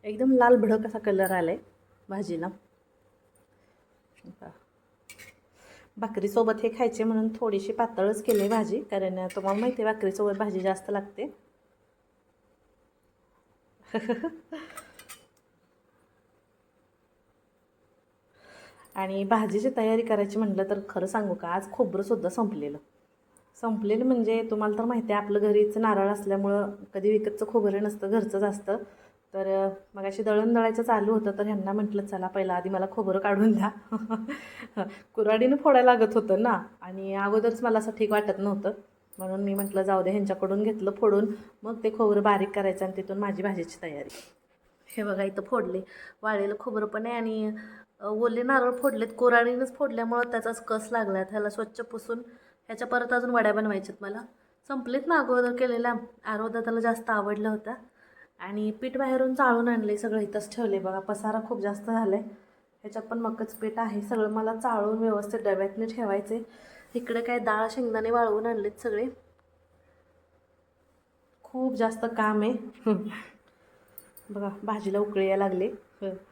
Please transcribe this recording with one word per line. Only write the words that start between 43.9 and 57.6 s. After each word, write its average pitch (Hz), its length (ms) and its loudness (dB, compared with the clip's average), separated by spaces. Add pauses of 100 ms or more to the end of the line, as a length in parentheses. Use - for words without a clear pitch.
हे - 160 -8
बघा 202 200 -2
इथं 196 200 -4
फोडले, 190 380 -2 (420)
वाळलेलं 208 380 0
खोबरं 214 260 -4
पण 214 200 -6
आहे 240 100 -4
आणि, 220 360 -2 (480)
अ, 196 60 -8
ओले 226 360 0
नारळ 254 280 4
फोडलेत, 240 380 0 (100)
कुऱ्हाडीनंच 247 560 4
फोडल्यामुळं 233 560 0
त्याचाच 226 340 -4
कस 220 280 -2
लागलाय. 196 380 0
ह्याला 208 200 -2
स्वच्छ 214 300 -8
पुसून 233 380 -8 (480)
ह्याच्या 226 200 -8
परत 247 260 0
अजून 247 180 0
वड्या 220 220 4
बनवायच्यात 202 500 -2
मला. 208 200 -10 (460)
संपलेत 262 380 -4
ना 330 120 4
अगोदर 247 380 2
केलेल्या, 240 380 0 (300)
आरोदा 220 360 -4
त्याला 226 200 -2
जास्त 226 300 0
आवडलं 208 380 0
होतं. 214 260 -4 (640)